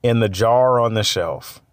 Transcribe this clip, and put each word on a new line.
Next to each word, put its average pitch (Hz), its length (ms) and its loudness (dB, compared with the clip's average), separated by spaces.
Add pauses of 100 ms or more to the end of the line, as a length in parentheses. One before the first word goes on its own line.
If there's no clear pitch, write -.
in 117 160 2
the 107 100 2
jar 120 500 2
on 117 140 0
the 107 100 -2
shelf. 82 580 -6 (120)